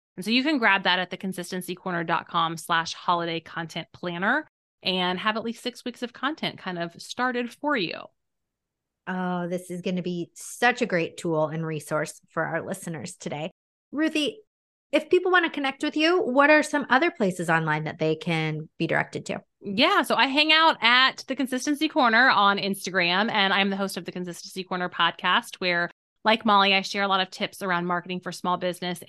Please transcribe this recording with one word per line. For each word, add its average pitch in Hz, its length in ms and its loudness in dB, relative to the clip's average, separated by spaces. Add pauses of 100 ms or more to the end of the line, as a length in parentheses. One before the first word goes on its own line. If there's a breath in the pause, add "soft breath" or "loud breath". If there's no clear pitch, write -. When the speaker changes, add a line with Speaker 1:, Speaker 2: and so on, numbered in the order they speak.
(180)
Speaker 1:
And 185 80 -8
so 214 60 -2
you 254 120 4
can 302 140 2
grab 196 260 4
that 180 160 2
at 180 120 -4
the 190 60 -10
consistency 180 580 -8
corner 170 280 -4
dot 165 240 -2
com 165 300 -2
slash 165 360 -2
holiday 170 460 -2
content 165 540 -10
planner 190 540 -4 (360)
and 180 340 0
have 214 200 -2
at 214 80 -6
least 233 180 -8
six - 220 -8
weeks 247 180 -8
of 233 80 -8
content 269 460 -4
kind 180 200 -8
of 170 200 -6
started 247 560 -4
for 285 240 -2
you. 175 220 -4 (1080)
Speaker 2:
Oh, 180 400 -4
this 180 240 -6
is 180 100 -8
gonna 185 200 -2
be 175 320 -6
such - 480 0
a 233 40 2
great 170 300 -2
tool 156 320 0
and 160 180 -4
resource 156 540 -6 (120)
for 165 120 -2
our 151 220 -4
listeners 160 500 -10
today. - 360 -8 (400)
Ruthie, 302 480 -2 (520)
if 302 180 0
people 359 220 4
wanna 339 180 4
connect 277 340 -4
with 302 140 -2
you, 330 240 4
what 277 280 4
are 302 140 8
some 294 260 -2
other 277 220 4
places 180 380 -2
online 156 340 2
that 156 160 -6
they 160 160 2
can 156 540 -2 (100)
be 165 80 -2
directed 151 380 -2
to? - 160 -6 (180)
Speaker 1:
Yeah, 285 440 2
so 226 120 0
I 233 120 4
hang 302 260 2
out 320 280 6
at 247 460 4
The 269 80 -4
Consistency 285 540 -2
Corner 247 400 4
on 202 280 4
Instagram, 190 760 0
and 196 200 2
I'm 196 180 2
the 196 60 -2
host 196 220 -4
of 170 80 -10
the 180 60 -10
Consistency 180 520 -10
Corner 180 240 -4
podcast, 180 680 0
where, 175 340 0 (340)
like 226 220 2
Molly, 202 280 6
I 190 80 4
share 202 220 -4
a 202 40 0
lot 190 120 2
of 185 120 -2
tips - 320 -8
around 175 240 0
marketing 180 320 -4
for 180 120 -8
small 180 240 -2
business 180 540 -4